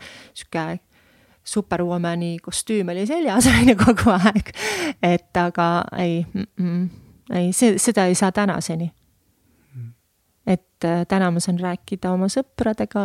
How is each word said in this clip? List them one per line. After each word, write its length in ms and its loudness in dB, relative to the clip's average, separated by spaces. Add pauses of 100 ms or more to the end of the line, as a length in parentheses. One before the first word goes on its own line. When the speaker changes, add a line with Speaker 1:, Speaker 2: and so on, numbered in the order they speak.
(300)
Speaker 1:
sihuke 340 -8 (800)
superwomani 920 -2
kostüüm 500 -4
oli 160 -4
seljas, 440 2
<laughs> 40 6
on 160 6
ju, 60 6
kogu 360 4
aeg. 380 2 (520)
Et 360 0
aga 300 0 (300)
ei, 280 -2
mm-mm, 640 -4 (380)
ei, 260 0
see, 240 4
seda 280 2
ei 100 2
saa 160 2
tänaseni. 560 -2 (840)
Speaker 2:
Mm. 200 -16 (560)
Speaker 1:
Et, 360 -2
äh, 220 0
täna 260 2
ma 80 0
saan 200 0
rääkida 520 -6
oma 160 0
sõpradega 760 -2